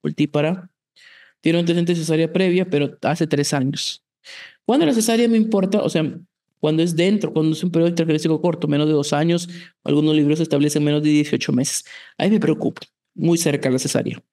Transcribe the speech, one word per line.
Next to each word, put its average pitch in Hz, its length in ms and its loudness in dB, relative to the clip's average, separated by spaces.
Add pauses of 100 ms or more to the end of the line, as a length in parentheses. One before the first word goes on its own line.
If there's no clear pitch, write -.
Multípara. 151 680 -2 (720)
Tiene 165 160 2
un - 20 2
antecedente 170 320 0
de 175 60 0
cesárea 160 340 0
previa, 180 380 0
pero 143 320 -2
hace 156 240 0
tres 143 260 -2
años. - 500 -4 (600)
Cuando 294 220 2
la 277 80 2
cesárea 226 340 2
me 226 80 2
importa, 208 460 2
o - 80 0
sea, 160 280 -2 (400)
cuando 156 240 2
es 170 140 0
dentro, 196 360 0
cuando 160 200 0
es 156 100 -4
un 180 80 -2
periodo 165 200 2
intercalístico 160 500 0
corto, 170 280 -2
menos 147 180 0
de 156 80 2
dos 143 180 0
años, 170 360 0 (360)
algunos 151 300 2
libros 151 260 2
establecen 151 440 0
menos 147 180 0
de 151 80 0
dieciocho 147 420 0
meses. 127 320 -2 (320)
Ahí 190 140 0
me 214 100 2
preocupa, 160 420 -2 (320)
muy 165 220 0
cerca 147 320 0
la 131 100 2
cesárea. 135 440 -2 (100)